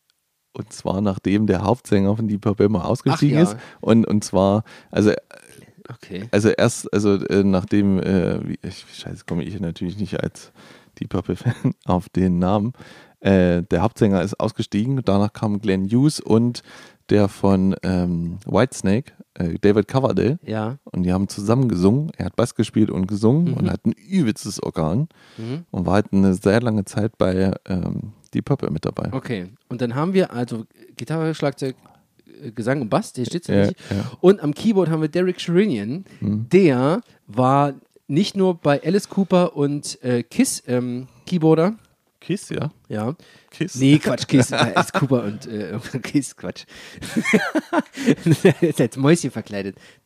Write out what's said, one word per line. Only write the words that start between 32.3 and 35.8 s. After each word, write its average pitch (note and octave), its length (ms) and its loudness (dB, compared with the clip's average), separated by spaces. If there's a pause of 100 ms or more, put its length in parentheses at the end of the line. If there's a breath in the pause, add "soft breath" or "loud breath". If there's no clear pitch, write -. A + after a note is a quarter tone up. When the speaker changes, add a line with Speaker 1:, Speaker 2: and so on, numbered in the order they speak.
Speaker 2:
äh, B2 80 -12
Gesang B2 300 -2
und G#2+ 80 -6
Bass, F3 260 -2
hier B2 100 -6
steht's - 220 -8
Speaker 1:
Ja, G2 80 0
Speaker 2:
nämlich. G2+ 220 2 (120)
Speaker 1:
ja. G#2 300 -4
Speaker 2:
Und F#3+ 220 4
am D3 120 -2
Keyboard F#3+ 360 0
haben D#3+ 120 0
wir D#3 80 0
Derek F3+ 300 -2
Sherinian. E3+ 680 0 (140)